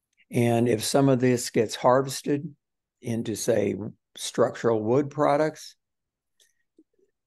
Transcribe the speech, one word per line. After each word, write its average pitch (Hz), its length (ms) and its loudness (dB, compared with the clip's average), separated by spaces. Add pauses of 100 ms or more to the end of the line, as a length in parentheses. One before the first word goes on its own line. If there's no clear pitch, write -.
(320)
And 117 360 2
if 110 140 0
some 139 260 2
of 131 120 2
this 123 300 0
gets 113 260 -2
harvested 139 760 0 (480)
into, 113 360 -6
say, 104 400 0 (400)
structural 117 680 0
wood 135 280 0
products, 147 680 -2 (1500)